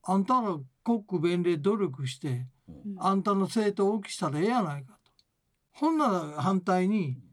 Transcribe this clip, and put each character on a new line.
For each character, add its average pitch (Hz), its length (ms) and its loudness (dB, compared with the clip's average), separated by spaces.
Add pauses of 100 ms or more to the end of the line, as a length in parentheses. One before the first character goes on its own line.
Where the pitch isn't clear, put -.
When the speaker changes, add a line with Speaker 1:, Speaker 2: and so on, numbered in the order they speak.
Speaker 1:
あ 190 140 2
ん 196 60 2
た 262 160 2
ら 196 160 -2 (280)
国 226 200 0
庫 180 140 -4
弁 175 240 2
で 175 140 2
努 185 200 0
力 147 300 -4
し - 120 -8
て、 127 280 -4 (220)
Speaker 2:
う - 40 -16
ん。 202 260 -12
Speaker 1:
あ 190 160 2
ん 196 80 2
た 202 120 2
の 196 80 2
政 202 320 0
党 196 160 2
を 214 40 0
大 208 80 -2
き - 100 -12
し - 40 -10
た 160 140 -2
ら 147 100 -2
え 180 40 2
え - 20 2
や 240 160 2
な 147 160 -4
い 135 60 -12
か - 200 -20
と。 - 60 -20 (640)
ほ 302 180 0
ん 320 80 2
な 285 100 4
ら 151 340 -2
反 190 180 2
対 185 280 2
に 165 300 0 (140)